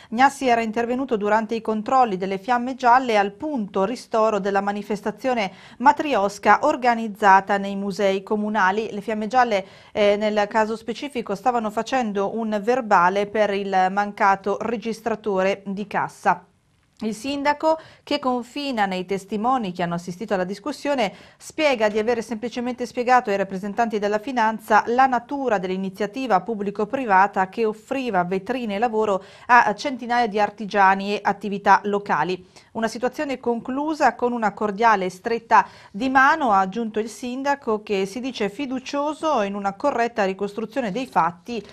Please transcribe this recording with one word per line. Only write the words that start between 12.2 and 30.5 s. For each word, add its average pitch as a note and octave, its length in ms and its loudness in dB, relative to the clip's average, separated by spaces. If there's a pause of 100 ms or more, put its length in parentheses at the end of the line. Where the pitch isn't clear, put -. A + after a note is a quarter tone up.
un A3 300 -4
verbale G3+ 640 2
per G#3 260 0
il F#3+ 380 2
mancato G3+ 720 0
registratore G#3+ 1040 -2
di G3 200 -6
cassa. G#3 100 -10 (1040)
Il G#3+ 160 -6
sindaco, D4 640 0 (240)
che D4 160 -2
confina B3+ 640 -2
nei F#3 220 -4
testimoni G3 640 -2
che F3+ 100 -8
hanno E3+ 140 -2
assistito F#3+ 400 -6
alla F#3 80 0
discussione, B3 680 -4 (260)
spiega B3+ 520 0
di G#3 80 -2
avere A3+ 240 0
semplicemente A#3+ 640 -6
spiegato A#3+ 460 2
ai G3 60 2
rappresentanti G3 600 -2
della G#3 220 0
finanza A3 640 0
la B3+ 220 4
natura B3 500 -2
dell'iniziativa F#3+ 840 -2
pubblico-privata G3+ 1080 0
che A3+ 160 -2
offriva G#3+ 600 -2
vetrine G3 500 -4
e - 20 -4
lavoro G#3+ 460 0 (240)
a A#3+ 260 6
centinaia A#3+ 540 -2
di G#3 120 -4
artigiani G3+ 760 2